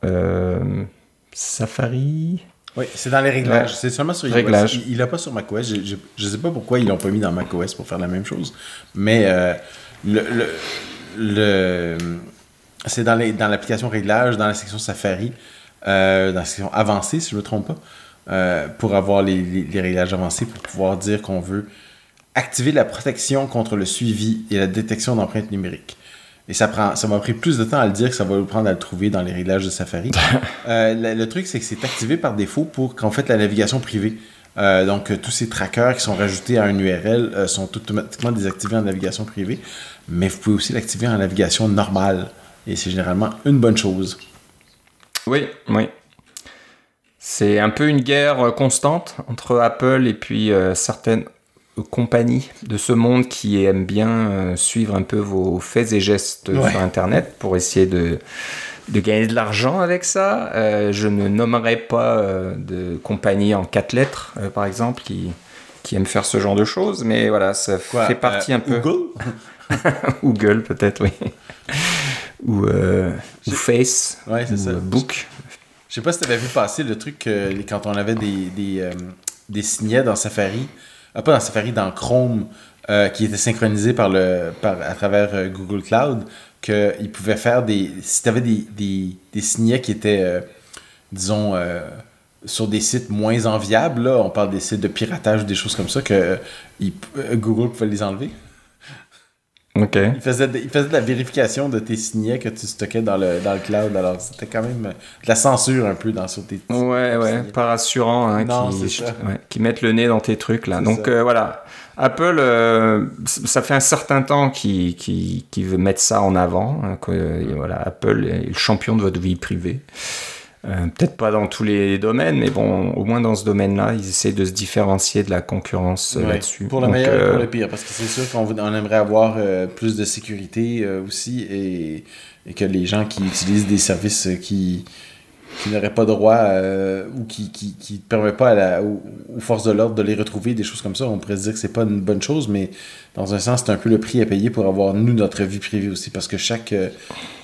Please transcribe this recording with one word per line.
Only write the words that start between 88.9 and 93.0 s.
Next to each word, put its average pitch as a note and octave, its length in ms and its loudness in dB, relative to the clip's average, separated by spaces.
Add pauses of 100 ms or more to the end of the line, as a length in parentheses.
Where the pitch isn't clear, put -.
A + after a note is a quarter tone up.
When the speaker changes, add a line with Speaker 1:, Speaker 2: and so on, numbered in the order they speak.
Speaker 2:
des G#2 80 -6
signets A2+ 400 2
qui A2+ 120 -2
étaient, G#2 280 2
euh, F2+ 200 0 (720)
disons, G2+ 420 -2
euh, F2 260 -4 (640)
sur A2 240 -4
des G#2 120 0
sites B2 280 -2